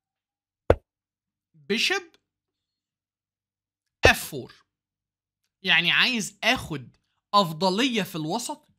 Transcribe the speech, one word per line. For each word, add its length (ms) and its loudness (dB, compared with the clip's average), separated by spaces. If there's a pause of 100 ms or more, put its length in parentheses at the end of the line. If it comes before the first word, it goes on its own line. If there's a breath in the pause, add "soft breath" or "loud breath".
(1500)
بيشب 580 -4 (1900)
اف 240 4
فور، 240 -12 (1080)
يعني 300 2
عايز 520 0
آخد 540 -4 (360)
أفضلية 720 0
في 120 -10
الوسط، 640 -8